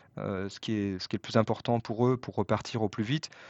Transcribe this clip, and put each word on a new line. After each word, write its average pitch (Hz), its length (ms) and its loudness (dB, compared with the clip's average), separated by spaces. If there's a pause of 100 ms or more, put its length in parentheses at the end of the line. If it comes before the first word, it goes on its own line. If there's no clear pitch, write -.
(180)
euh, 98 300 -4
ce - 100 -12
qui - 140 -4
est, 101 260 0
ce - 80 -8
qui - 80 -4
est 104 40 -2
le - 40 -6
plus - 140 0
important 117 420 4
pour 117 300 2
eux, 127 80 4
pour - 180 -8
repartir 107 480 0
au 104 60 2
plus 107 160 -2
vite. 143 260 -2 (200)